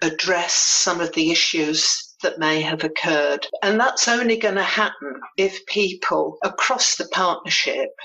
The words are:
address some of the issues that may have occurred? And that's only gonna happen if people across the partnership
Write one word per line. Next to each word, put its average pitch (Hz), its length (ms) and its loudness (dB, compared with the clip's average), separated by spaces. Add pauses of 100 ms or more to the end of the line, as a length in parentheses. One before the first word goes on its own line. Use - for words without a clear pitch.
address 170 520 0
some - 460 2
of 160 140 -2
the 165 180 2
issues 156 840 0 (100)
that 165 160 -2
may 156 220 2
have 160 220 -2
occurred? 151 640 0 (160)
And 208 160 4
that's 247 300 2
only 233 280 2
gonna 196 260 0
happen 175 500 -2 (240)
if 190 300 -2
people - 760 -2
across - 540 0
the - 160 -6
partnership 160 760 0 (160)